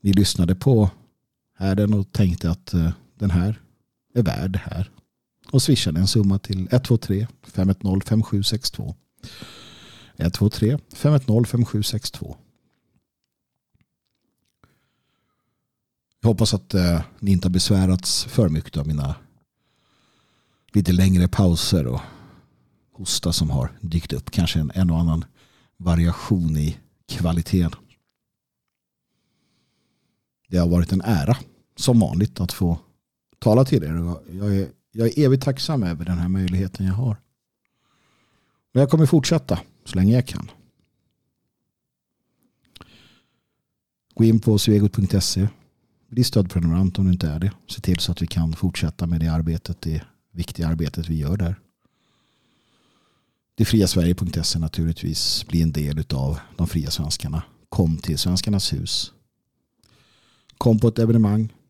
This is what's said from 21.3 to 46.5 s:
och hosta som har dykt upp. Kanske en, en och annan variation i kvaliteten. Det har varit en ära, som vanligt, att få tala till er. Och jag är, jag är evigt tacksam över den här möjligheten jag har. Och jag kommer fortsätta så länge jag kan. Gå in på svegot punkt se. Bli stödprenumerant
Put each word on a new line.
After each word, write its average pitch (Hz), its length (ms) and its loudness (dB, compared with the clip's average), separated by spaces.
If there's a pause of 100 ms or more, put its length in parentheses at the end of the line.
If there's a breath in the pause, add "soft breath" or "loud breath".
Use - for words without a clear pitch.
och 62 140 -4 (920 loud breath)
hosta - 400 -4
som 78 180 0
har 64 300 -2
dykt 82 320 -4
upp. 69 180 -8
Kanske 85 300 0
en, 73 140 -4
en 92 160 2
och 82 80 2
annan 82 260 0 (520 soft breath)
variation 85 800 0
i 76 220 -2 (280)
kvaliteten. 85 720 -2 (2750)
Det 90 100 0
har 85 100 2
varit 87 240 2
en 92 80 0
ära, 95 360 0 (400)
som 120 240 4
vanligt, 90 400 -2
att 90 120 -2
få 85 260 -2 (600)
tala 117 260 4
till 123 200 0
er. 78 120 -6
Och 85 260 -6 (100)
jag 98 240 -2
är, 98 120 -2 (240)
jag 113 160 0
är 147 160 0
evigt 131 200 2
tacksam 135 380 -2
över 82 220 -4
den 87 140 -2
här 87 100 -2
möjligheten 92 580 -2
jag 92 80 0
har. 113 220 -2 (1600)
Och 127 60 4
jag 139 100 4
kommer 156 160 6
fortsätta 151 540 0 (240)
så - 120 -8
länge 98 180 4
jag 127 120 2
kan. - 240 -12 (3750 soft breath)
Gå 117 100 4
in 113 160 6
på 107 180 2
svegot 104 340 4
punkt 95 320 0
se. 98 240 0 (600)
Bli 120 160 0
stödprenumerant 90 760 0